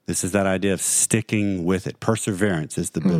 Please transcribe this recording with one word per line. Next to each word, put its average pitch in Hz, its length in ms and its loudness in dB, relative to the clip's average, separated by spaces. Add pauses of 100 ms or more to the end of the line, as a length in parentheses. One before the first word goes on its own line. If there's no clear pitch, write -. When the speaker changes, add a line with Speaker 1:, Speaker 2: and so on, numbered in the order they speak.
Speaker 1:
This - 180 -4
is 90 100 -4
that 101 140 4
idea 95 280 2
of - 80 -4
sticking 101 840 0
with 92 220 0
it. - 140 -10
Perseverance 98 760 0
is 87 140 -2
the 92 100 -4
Speaker 2:
Mm-hmm. - 80 2 (100)